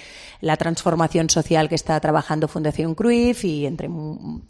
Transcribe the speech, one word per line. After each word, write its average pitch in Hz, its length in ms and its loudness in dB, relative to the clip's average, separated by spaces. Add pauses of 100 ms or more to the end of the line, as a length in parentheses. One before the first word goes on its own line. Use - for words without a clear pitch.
(400)
la 156 160 0
transformación 165 720 0
social 156 380 2
que 165 80 -2
está 156 240 0
trabajando 151 480 2
Fundación 156 480 -2
Cruyff 240 480 2
y 151 220 -2
entre 139 220 -6
mu-, 156 600 -8